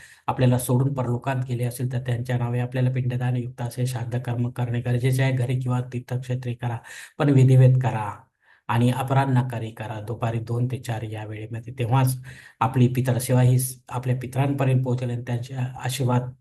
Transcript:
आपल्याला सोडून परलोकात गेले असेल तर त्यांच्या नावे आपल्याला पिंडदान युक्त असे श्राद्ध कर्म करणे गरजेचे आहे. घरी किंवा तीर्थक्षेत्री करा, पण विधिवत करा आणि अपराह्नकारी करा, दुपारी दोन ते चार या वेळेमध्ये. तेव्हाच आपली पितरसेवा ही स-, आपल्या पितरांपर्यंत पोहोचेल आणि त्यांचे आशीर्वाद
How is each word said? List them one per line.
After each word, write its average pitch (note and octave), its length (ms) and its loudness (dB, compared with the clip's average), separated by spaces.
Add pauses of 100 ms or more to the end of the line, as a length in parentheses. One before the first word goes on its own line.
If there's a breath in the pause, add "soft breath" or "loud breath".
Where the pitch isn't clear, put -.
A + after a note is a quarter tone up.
(280 loud breath)
आपल्याला B2 320 4
सोडून C3 340 2
परलोकात B2 420 -2 (120)
गेले B2 160 -4
असेल B2+ 300 -4
तर A#2+ 60 -2
त्यांच्या B2 380 -2
नावे A#2+ 220 -2
आपल्याला B2+ 320 0
पिंडदान B2 460 -2
युक्त A#2+ 240 -6
असे B2 240 -4
श्राद्ध A#2 340 -4
कर्म A#2+ 300 -2
करणे A#2 320 -4
गरजेचे B2+ 420 2
आहे. C3 80 2
घरी B2+ 280 0
किंवा B2 220 0
तीर्थक्षेत्री B2 720 -6
करा, B2 240 -6 (400 loud breath)
पण D3 120 2
विधिवत C3 540 8
करा G#2+ 400 -4 (440 soft breath)
आणि A#2+ 240 2
अपराह्नकारी B2 800 0
करा, A2 300 -10
दुपारी A#2 380 -4
दोन A#2+ 280 -2
ते B2 100 -4
चार A2 240 -6
या G#2+ 240 -8
वेळेमध्ये. A2 540 -10
तेव्हाच B2+ 380 2 (420 loud breath)
आपली B2 280 4
पितरसेवा B2 540 2
ही B2+ 180 6
स-, - 300 -6
आपल्या B2 320 -2
पितरांपर्यंत C3 640 0
पोहोचेल B2 260 -2
आणि A#2+ 180 -6
त्यांचे B2 280 -6
आशीर्वाद B2+ 840 -2